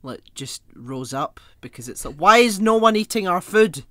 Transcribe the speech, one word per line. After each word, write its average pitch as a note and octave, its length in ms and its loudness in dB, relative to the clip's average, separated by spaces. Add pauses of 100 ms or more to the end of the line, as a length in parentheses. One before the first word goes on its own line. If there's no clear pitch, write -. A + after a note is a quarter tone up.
like, B2+ 200 -16 (120)
just - 280 -14 (120)
rose B2+ 380 -12
up? C3+ 280 -8 (200)
Because A#2+ 280 -18
it's - 160 -14
like, C#3+ 120 -12
Why G3 220 4
is A#3 220 2
no A3 160 2
one A3 200 4
eating G#3+ 320 -2
our F3+ 120 0
food? G3 500 0